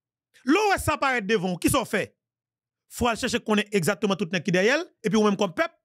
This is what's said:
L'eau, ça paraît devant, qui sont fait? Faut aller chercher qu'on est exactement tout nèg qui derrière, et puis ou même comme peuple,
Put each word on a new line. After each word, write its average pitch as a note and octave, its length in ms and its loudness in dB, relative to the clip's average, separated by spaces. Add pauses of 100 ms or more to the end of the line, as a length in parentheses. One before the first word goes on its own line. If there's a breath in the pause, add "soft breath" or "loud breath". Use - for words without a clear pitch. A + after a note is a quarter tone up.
(440 soft breath)
L'eau, G4 340 2
ça D4+ 180 -2
paraît C4 260 0
devant, F#3 340 0
qui D#4 120 -2
sont B3+ 160 0
fait? E3+ 320 -6 (720)
Faut - 180 -4
aller A3+ 140 -2
chercher A#3 200 -2
qu'on G#3+ 160 0
est G#3 180 -2
exactement F#3+ 420 0
tout F#3 160 -6
nèg F#3 100 -2
qui F3+ 100 -2
derrière, A#3 300 2 (200)
et G3+ 80 -2
puis G#3+ 80 2
ou G#3+ 60 4
même G#3 120 2
comme F#3+ 180 -2
peuple, E4 200 -2 (100)